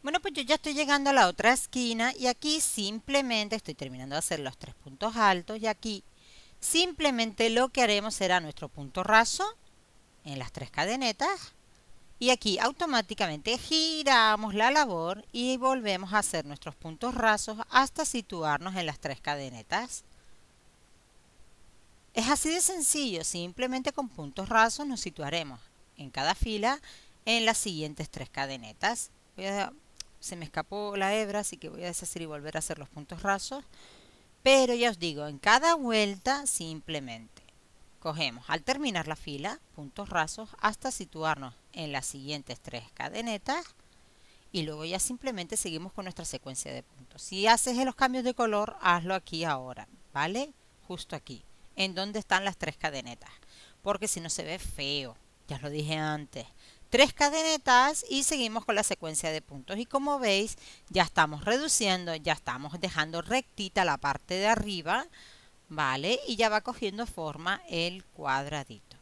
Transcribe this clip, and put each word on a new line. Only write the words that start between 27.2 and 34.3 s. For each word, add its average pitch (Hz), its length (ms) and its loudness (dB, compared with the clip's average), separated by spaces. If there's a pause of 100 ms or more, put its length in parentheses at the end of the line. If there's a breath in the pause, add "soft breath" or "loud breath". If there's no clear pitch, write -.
en 226 200 4
las 220 140 4
siguientes 156 500 -4
tres - 220 -10
cadenetas. 139 800 -4 (240)
Voy 190 100 -8
a 196 260 -2 (500)
se - 160 -10
me 165 80 -10
escapó 202 500 -6
la 196 180 2
hebra, 208 260 -2
así - 180 -6
que - 100 -14
voy 165 160 -12
a 175 40 -6
deshacer 170 340 -6
y 165 60 -8
volver 151 280 -10
a 160 40 -2
hacer 156 200 -6
los 139 80 -14
puntos 165 360 -14
rasos. 202 420 -2 (800 loud breath)